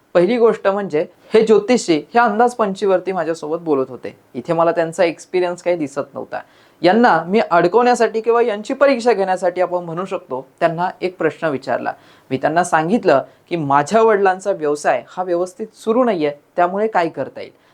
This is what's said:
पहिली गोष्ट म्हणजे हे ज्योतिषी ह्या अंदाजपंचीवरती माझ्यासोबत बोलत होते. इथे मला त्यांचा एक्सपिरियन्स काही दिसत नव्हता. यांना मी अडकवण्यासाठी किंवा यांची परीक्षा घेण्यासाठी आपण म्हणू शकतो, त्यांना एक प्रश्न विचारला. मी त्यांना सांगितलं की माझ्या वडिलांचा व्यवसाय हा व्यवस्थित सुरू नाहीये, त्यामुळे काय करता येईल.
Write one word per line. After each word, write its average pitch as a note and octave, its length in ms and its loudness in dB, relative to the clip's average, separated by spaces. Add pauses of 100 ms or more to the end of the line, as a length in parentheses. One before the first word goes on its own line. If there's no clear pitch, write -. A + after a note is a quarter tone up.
(140)
पहिली F#3+ 240 2
गोष्ट A3 300 2
म्हणजे F3+ 380 -2 (280)
हे A3+ 120 4
ज्योतिषी G3+ 560 2 (100)
ह्या A#3 120 4
अंदाजपंचीवरती G3+ 880 0
माझ्यासोबत D#3+ 480 -4
बोलत D3 280 0
होते. B2 280 -14 (180)
इथे B2+ 180 -6
मला E3 180 2
त्यांचा E3 340 -2
एक्सपिरियन्स F3+ 580 -4
काही F3 140 0
दिसत C#3+ 380 -8
नव्हता. A#2 260 -10 (420)
यांना F3+ 440 4
मी G3+ 140 0 (100)
अडकवण्यासाठी A3 720 2
किंवा A#3 220 0
यांची G#3+ 320 -4
परीक्षा B3+ 380 2
घेण्यासाठी F#3 480 -2
आपण F3+ 240 -2
म्हणू E3+ 200 -8
शकतो, F3+ 420 -8 (140)
त्यांना E3+ 300 0 (100)
एक F#3 160 -6
प्रश्न D#3+ 300 -4
विचारला. B2+ 460 -4 (380)
मी C3 60 -2
त्यांना D3+ 280 0
सांगितलं E3+ 580 2 (260)
की F3 80 -4
माझ्या C#3+ 460 2
वडिलांचा G3 480 2
व्यवसाय D3 580 -2
हा F3+ 140 -8
व्यवस्थित F#3 520 -4
सुरू A3+ 300 0
नाहीये, E3 280 -2 (240)
त्यामुळे F#3+ 320 0
काय F3+ 200 0
करता B2 320 -10
येईल. - 200 -18 (140)